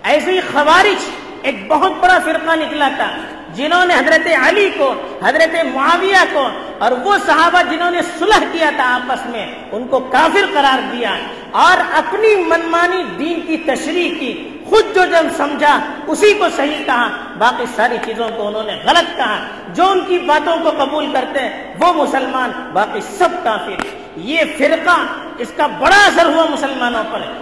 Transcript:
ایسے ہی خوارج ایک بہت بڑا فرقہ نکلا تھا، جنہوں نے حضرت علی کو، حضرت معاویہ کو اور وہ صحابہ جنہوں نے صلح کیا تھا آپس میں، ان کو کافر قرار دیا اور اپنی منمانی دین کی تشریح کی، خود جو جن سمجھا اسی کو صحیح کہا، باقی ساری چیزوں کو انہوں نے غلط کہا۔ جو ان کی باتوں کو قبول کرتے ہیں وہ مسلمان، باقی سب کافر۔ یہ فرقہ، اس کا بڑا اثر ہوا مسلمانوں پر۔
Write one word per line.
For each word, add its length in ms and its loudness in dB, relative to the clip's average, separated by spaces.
ایسے 300 2
ہی 80 2
خوارج 520 4
ایک 260 -6
بہت 320 2
بڑا 240 6
فرقہ 320 0
نکلا 400 -2
تھا، 200 -4
جنہوں 320 2
نے 80 2
حضرت 340 2
علی 300 4
کو، 180 2
حضرت 400 2
معاویہ 580 4
کو 160 0
اور 120 2
وہ 260 0
صحابہ 440 4
جنہوں 200 -2
نے 100 -2
صلح 340 2
کیا 240 0
تھا 80 0
آپس 420 -2
میں، 200 -8
ان 160 -6
کو 120 2
کافر 520 2
قرار 420 2
دیا 220 -4
اور 260 6
اپنی 440 2
منمانی 680 0
دین 280 -4
کی 100 -2
تشریح 640 -4
کی، 280 -8
خود 200 4
جو 100 4
جن 320 2
سمجھا 440 2
اسی 280 4
کو 100 0
صحیح 300 -2
کہا، 220 0
باقی 260 2
ساری 280 0
چیزوں 320 -4
کو 120 -4
انہوں 140 -4
نے 220 -6
غلط 320 2
کہا۔ 220 -2
جو 160 4
ان 180 2
کی 100 2
باتوں 440 2
کو 220 0
قبول 280 -2
کرتے 260 -2
ہیں 400 -6
وہ 140 4
مسلمان، 580 -2
باقی 280 -2
سب 100 4
کافر۔ 380 -4
یہ 220 -4
فرقہ، 480 2
اس 180 -8
کا 100 0
بڑا 400 4
اثر 200 4
ہوا 240 2
مسلمانوں 600 -2
پر۔ 80 -6